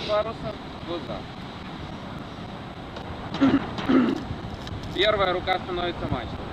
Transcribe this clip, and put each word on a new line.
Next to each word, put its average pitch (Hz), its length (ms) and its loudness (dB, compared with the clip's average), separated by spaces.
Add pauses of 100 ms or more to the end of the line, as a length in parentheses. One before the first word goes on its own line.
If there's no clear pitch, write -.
паруса, 214 460 0 (340)
то 170 180 -2
за. - 120 -4 (3750)
Первая 196 380 6
рука 180 260 2
становится 175 480 -2
мачтовой. 131 460 -2